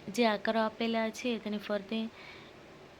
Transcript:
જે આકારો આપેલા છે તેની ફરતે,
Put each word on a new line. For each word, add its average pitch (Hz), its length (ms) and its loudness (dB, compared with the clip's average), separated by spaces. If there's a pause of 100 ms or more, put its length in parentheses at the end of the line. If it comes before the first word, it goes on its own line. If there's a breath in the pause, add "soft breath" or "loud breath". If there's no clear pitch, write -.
(140)
જે 240 120 6
આકારો 220 340 4
આપેલા 220 500 2
છે 233 280 0
તેની 208 200 -2
ફરતે, 208 520 -2 (920 loud breath)